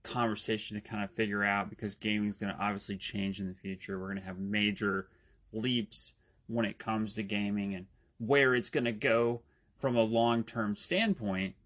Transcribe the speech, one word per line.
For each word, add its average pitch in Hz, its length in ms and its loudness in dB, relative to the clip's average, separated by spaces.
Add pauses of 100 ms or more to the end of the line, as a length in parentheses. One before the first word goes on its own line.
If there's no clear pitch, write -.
conversation 110 720 -2
to 104 60 -6
kind 104 240 -6
of 95 60 -8
figure 101 340 0
out 101 240 2
because 104 260 -6
gaming's 104 440 -2
gonna 98 200 -4
obviously 101 380 -2
change 98 420 -4
in 95 80 -4
the 92 80 -6
future. 95 460 -8
We're 95 80 -8
gonna 98 140 -6
have 95 160 -10
major 101 720 0 (440)
leaps 113 640 -2 (320)
when 117 180 0
it - 140 -4
comes 110 360 -2
to 110 80 -2
gaming 101 520 -2
and 92 140 -8 (280)
where 131 380 6
it's 123 160 2
gonna 123 200 0
go 117 520 2 (360)
from 123 180 0
a 113 60 6
long-term 113 760 2
standpoint. 104 880 0